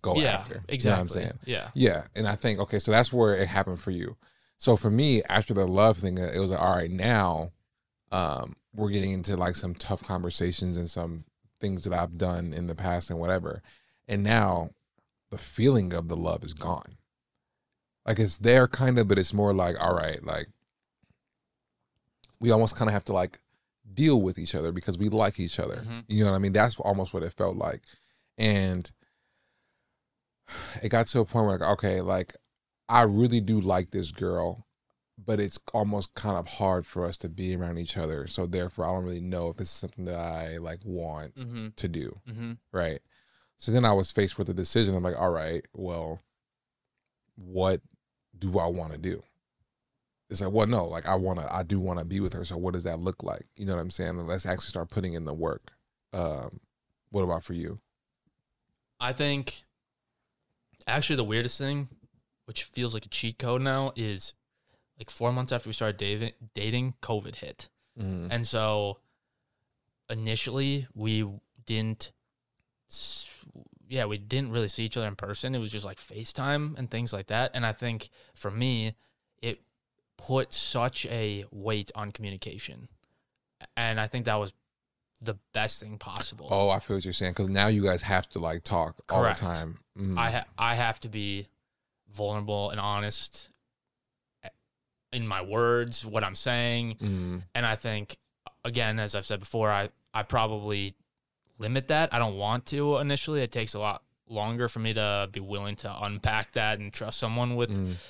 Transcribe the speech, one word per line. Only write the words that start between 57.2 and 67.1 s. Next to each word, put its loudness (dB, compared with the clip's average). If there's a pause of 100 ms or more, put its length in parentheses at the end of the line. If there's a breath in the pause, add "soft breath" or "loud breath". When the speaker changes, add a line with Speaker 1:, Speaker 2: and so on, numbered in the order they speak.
Speaker 1:
about 0
for -10
you? -6 (1200)
Speaker 2:
I -2
think -2 (1200)
actually 0
the 2
weirdest 0
thing, -2 (560)
which -8
feels -4
like -8
a -20
cheat -4
code 0
now, 0
is, -4 (640)
like, -14
four 0
months -2
after -2
we -6
started -2
davi-, -4 (200)
dating, -2
covid -4